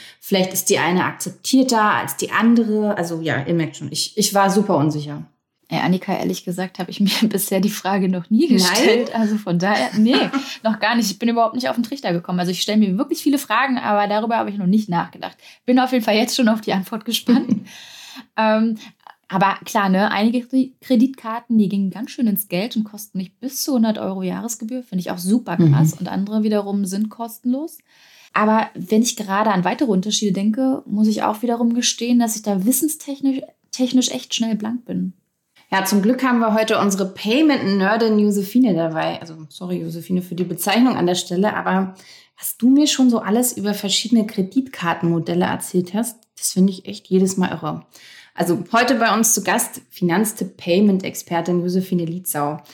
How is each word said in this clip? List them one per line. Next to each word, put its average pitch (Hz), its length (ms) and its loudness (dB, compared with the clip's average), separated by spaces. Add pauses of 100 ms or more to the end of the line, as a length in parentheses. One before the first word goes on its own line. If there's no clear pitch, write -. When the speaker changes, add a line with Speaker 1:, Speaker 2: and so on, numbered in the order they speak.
(200)
Speaker 1:
Vielleicht 185 320 0
ist - 160 -6
die 180 100 4
eine 160 260 2
akzeptierter 254 760 0
als 208 360 0
die - 160 -6
andere. 214 680 2
Also 170 220 -4
ja, 139 260 -2
ihr 170 80 0
merkt 156 220 -2
schon, - 160 -10
ich, - 260 -8
ich 202 160 0
war 196 160 4
super 196 260 2
unsicher. 147 460 -2 (460)
Speaker 2:
Ey, 165 100 -4
Annika, 180 360 0
ehrlich 180 300 -6
gesagt 180 360 -8
habe 175 100 -8
ich - 100 -6
mir 196 160 2
<laughs> - 120 0
bisher 190 320 -2
die 208 100 2
Frage 190 380 -2
noch 180 220 -2
nie 262 180 2
Speaker 1:
Nein? 214 100 6
Speaker 2:
gestellt. 226 560 2
Also 214 240 0
von 175 220 -2
daher, 196 360 0
nee, 220 200 6 (220)
Speaker 1:
<laughs> - 260 -12
Speaker 2:
noch 220 160 0
gar 226 160 2
nicht. 214 120 0
Ich 190 120 -8
bin 233 80 0
überhaupt 233 260 2
nicht 247 140 -4
auf - 80 -4
den 240 80 -2
Trichter 247 280 -4
gekommen. 180 280 -2
Also 175 100 -2
ich 180 120 -4
stelle 208 160 0
mir 196 200 2
wirklich 285 240 -4
viele 285 160 2
Fragen, 262 400 0
aber 202 300 0
darüber 220 280 0
habe 220 140 -2
ich 202 80 -6
noch 190 80 -2
nicht 208 220 2
nachgedacht. 170 500 -6 (260)
Bin 247 140 2
auf 254 140 0
jeden 240 120 0
Fall 214 120 2
jetzt 220 180 0
schon 247 140 2
auf 220 120 0
die 208 120 -4
Antwort 190 320 -4
gespannt. - 640 0
Speaker 1:
<laughs> - 40 -20 (680)
Speaker 2:
Ähm, 220 400 2 (560)
aber 190 320 2
klar, 202 240 0
ne, 190 220 4
einige 226 300 2
Kre-, 262 320 0 (100)
Kreditkarten, 233 720 0
die 202 140 4
gingen 196 200 0
ganz 214 200 -10
schön 247 160 -2
ins 202 220 -2
Geld 196 280 -4
und 214 80 -2
kosten - 320 -14
mich 185 220 -10
bis - 240 -8
zu 302 100 -4
hundert 226 240 2
Euro 190 260 -6
Jahresgebühr, 220 600 -6
finde 185 180 -6
ich 175 100 -6
auch 180 80 -6
super 190 380 -2
krass. 156 380 4
Speaker 1:
Mhm. - 60 -12
Speaker 2:
Und 180 80 -6
andere 202 340 -2
wiederum 202 420 0
sind 202 240 -4
kostenlos. 247 720 -6 (560)
Aber 214 400 2
wenn 220 260 0
ich 240 160 0
gerade 208 340 0
an 180 140 2
weitere 240 260 0
Unterschiede 202 420 0
denke, 220 520 0
muss 214 240 2
ich 214 140 0
auch 214 180 0
wiederum 233 320 0
gestehen, 240 460 0
dass 226 180 2
ich 214 60 -10
da 196 240 0
wissenstechnisch, 269 760 -2 (300)
technisch 254 400 0
echt - 240 -8
schnell 226 200 -2
blank 220 300 -4
bin. 185 300 -6 (560)
Speaker 1:
Ja, 190 160 0
zum 202 160 2
Glück 247 200 2
haben 247 180 2
wir 220 120 2
heute 220 260 2
unsere 190 280 0
Payment-Nerdin 214 1120 2
Josephine 208 560 2
dabei. 160 480 -2
Also, 165 120 -16 (140)
sorry, 180 320 -8
Josephine, 165 400 -4
für 180 140 -10
die 180 100 -2
Bezeichnung 208 520 2
an 180 100 0
der 180 80 2
Stelle, 185 420 -2
aber 190 380 -2 (440)
was - 200 -10
du 233 100 2
mir 285 180 6
schon 262 220 4
so 233 120 4
alles 240 360 0
über 202 160 -2
verschiedene 208 540 0
Kreditkartenmodelle 175 1200 -2
erzählt 185 480 -2
hast, 233 240 -4 (180)
das - 160 -6
finde 190 200 4
ich - 140 -14
echt 202 200 -12
jedes 185 320 2
Mal 185 120 0
irre. 160 360 -8 (480)
Also, 175 380 -2
heute 240 220 4
bei 220 200 2
uns 220 200 2
zu 208 80 -2
Gast 208 480 -2
Finanztipp-Payment-Expertin 180 1700 0
Josephine 180 460 -2
Lietzau. 160 560 -6 (120)